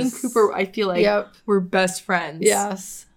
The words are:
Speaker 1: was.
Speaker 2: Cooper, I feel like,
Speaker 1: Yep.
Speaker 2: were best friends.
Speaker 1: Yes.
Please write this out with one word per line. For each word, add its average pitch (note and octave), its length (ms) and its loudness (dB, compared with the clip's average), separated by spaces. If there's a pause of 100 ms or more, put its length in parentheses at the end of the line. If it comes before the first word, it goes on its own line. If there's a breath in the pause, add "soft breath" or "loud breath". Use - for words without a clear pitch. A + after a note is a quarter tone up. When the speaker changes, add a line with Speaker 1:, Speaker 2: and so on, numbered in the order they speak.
Speaker 1:
was. B3 140 -6
Speaker 2:
Cooper, A#3 340 2
I G3 120 -2
feel G3+ 220 -2
like, G#3 160 2
Speaker 1:
Yep. G#3 240 2 (180)
Speaker 2:
were G3+ 140 2
best F#3 420 0
friends. E3 400 -4
Speaker 1:
Yes. G3+ 640 -2 (120)